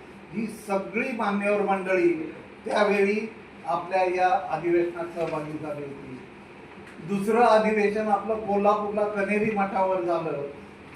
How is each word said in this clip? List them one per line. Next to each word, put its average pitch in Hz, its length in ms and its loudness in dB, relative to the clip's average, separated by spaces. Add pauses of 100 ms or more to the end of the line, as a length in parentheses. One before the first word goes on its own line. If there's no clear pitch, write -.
(320)
ही 214 140 -4
सगळी 202 680 -4
मान्यवर 202 460 2
मंडळी 185 720 2 (300)
त्यावेळी 202 680 2 (340)
आपल्या 175 380 0
या 185 460 2
अधिवेशनात 170 540 0
सहभागी 156 580 -4
झाली 147 200 -8
होती. 135 360 -12 (960)
दुसरं 214 260 2
अधिवेशन 214 680 4
आपलं 208 260 0
कोल्हापूरला 208 720 2
कनेरी 208 440 0
मठावर 190 520 0
झालं, 160 400 -2 (540)